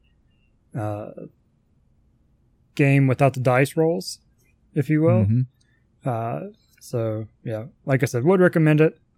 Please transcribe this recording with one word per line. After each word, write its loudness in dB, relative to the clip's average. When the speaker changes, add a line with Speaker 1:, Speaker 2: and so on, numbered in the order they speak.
Speaker 1:
uh, -8
game 2
without 2
the -6
dice 0
rolls, -2
if -2
you 2
will. 2
Speaker 2:
Mm-hmm. -4
Speaker 1:
Uh, -6
so, -6
yeah, -8
like 0
I 2
said, -4
would 4
recommend 4
it. 2